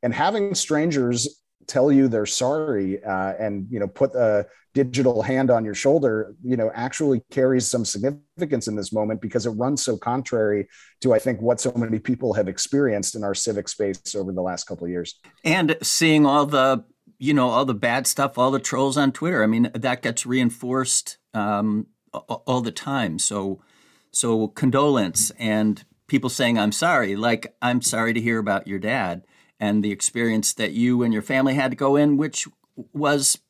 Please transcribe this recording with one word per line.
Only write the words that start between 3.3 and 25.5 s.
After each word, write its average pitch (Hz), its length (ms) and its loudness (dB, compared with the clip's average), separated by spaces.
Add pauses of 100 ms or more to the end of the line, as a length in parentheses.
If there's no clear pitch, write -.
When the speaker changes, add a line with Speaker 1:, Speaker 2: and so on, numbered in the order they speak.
Speaker 1:
and, 101 300 -4
you 117 100 -6
know, 101 80 -2
put - 280 -2
a 107 320 2 (260)
digital 127 480 2
hand 131 300 2
on 113 120 4
your 104 120 -4
shoulder, 123 580 2 (100)
you 127 140 0
know, 110 160 0
actually 127 560 0
carries 131 380 2
some 117 180 -2
significance 143 840 -4
in 107 80 -6
this 101 160 -6
moment, 107 300 -2
because 113 240 -4
it 120 60 -2
runs 123 320 -2
so 117 120 -2
contrary 110 720 -2 (340)
to, 135 120 4
I 135 60 6
think, 117 220 -2
what 117 200 2
so 123 140 -2
many 113 240 -2
people 120 340 -2
have 101 140 0
experienced 107 680 0
in 107 80 -8
our 101 120 -2
civic 101 340 -4
space - 460 -6
over 95 160 -4
the 92 100 -4
last 90 220 -4
couple 87 220 -12
of 87 40 -4
years. 90 300 -8 (240)
Speaker 2:
And 160 400 0
seeing 156 420 4
all 143 220 4
the, 131 380 2 (340)
you 143 140 0
know, 127 160 4
all 123 160 2
the 127 100 0
bad 120 320 -2
stuff, 139 300 -2
all 127 120 4
the 135 100 0
trolls 135 380 -2
on 139 140 4
Twitter, 156 320 0
I 107 40 4
mean, 113 280 2
that 123 260 -2
gets 117 240 -4
reinforced, 127 920 -2 (180)
um, 104 520 -2 (260)
a-, - 160 -8
a-, 113 180 -6
all 127 140 0
the 113 100 -4
time. 120 480 -4
So, 98 420 -4 (500)
so 113 360 0
condolence 135 920 2
and 107 460 0 (240)